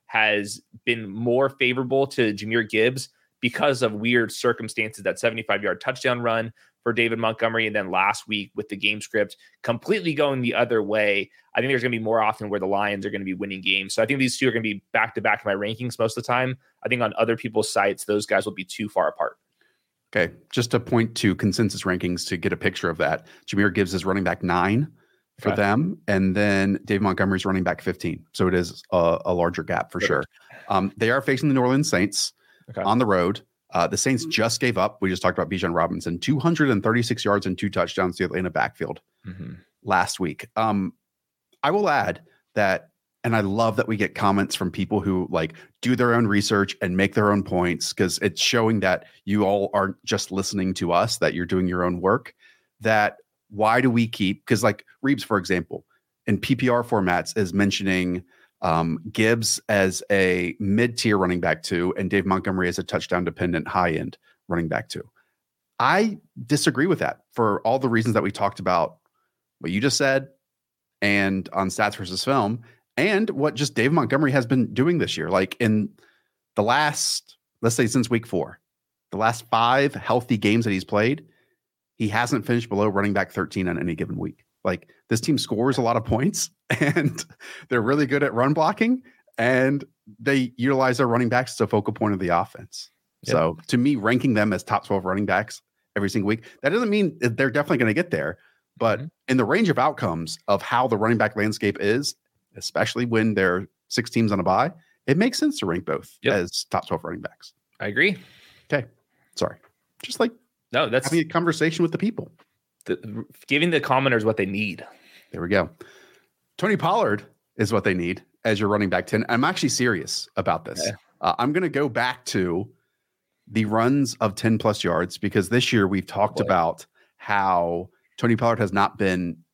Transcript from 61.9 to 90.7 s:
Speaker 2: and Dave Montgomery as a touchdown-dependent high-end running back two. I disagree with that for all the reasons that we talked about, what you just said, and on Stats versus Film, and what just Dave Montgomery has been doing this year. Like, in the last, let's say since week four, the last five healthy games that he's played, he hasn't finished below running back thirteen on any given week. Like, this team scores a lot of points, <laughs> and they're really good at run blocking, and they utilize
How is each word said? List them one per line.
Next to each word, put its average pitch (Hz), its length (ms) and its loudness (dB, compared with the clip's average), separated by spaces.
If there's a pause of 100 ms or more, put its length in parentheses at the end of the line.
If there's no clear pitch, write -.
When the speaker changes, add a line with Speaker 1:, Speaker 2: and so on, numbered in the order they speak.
Speaker 2:
and 95 140 -2
Dave 98 160 2
Montgomery 92 400 0
as 87 100 -2
a 92 60 -4
touchdown-dependent 87 840 -2
high-end 85 520 -2 (280)
running 85 200 -2
back - 200 -4
two. - 140 -10 (800)
I 185 400 2 (260)
disagree 143 400 2
with 185 140 0
that - 220 -4 (100)
for 110 300 0
all 120 180 2
the 131 100 0
reasons 113 240 2
that 107 80 4
we 90 100 0
talked - 280 -2
about, 90 380 0 (640)
what 82 120 -6
you 101 100 0
just 135 160 2
said, 135 300 2 (720)
and 98 520 2
on 95 160 0
Stats 104 260 0
versus 92 280 -6
Film, 117 380 0 (360)
and 202 340 2
what 143 240 0
just 139 180 -2
Dave 120 180 2
Montgomery 143 400 2
has 131 140 2
been 123 300 2
doing 156 240 2
this 90 180 -2
year. 82 140 -4
Like, 95 280 0
in 107 300 2 (640)
the 107 60 0
last, 143 760 0 (260)
let's 135 120 2
say 123 120 4
since 120 240 0
week 117 160 -2
four, - 320 -4 (500)
the 92 80 -8
last 113 320 0
five 127 460 4
healthy 117 420 0
games 110 280 2
that 104 60 0
he's 95 140 -2
played, 113 400 0 (680)
he 110 140 -2
hasn't 117 360 0
finished 120 240 0
below 104 180 2
running 101 260 0
back 95 180 0
thirteen 95 360 -4
on 87 120 -2
any 85 160 -2
given - 220 -6
week. 87 280 -10 (180)
Like, 92 260 -4 (200)
this 113 120 0
team 143 160 0
scores 123 400 0
a 135 40 0
lot 117 160 2
of 110 80 -4
points, 131 440 -2 (160)
<laughs> - 140 -2
and 147 440 0 (460)
they're 123 120 0
really 139 240 2
good 143 180 0
at 139 100 0
run 131 200 4
blocking, 208 480 2 (360)
and 131 460 2 (360)
they 127 380 0
utilize 131 400 2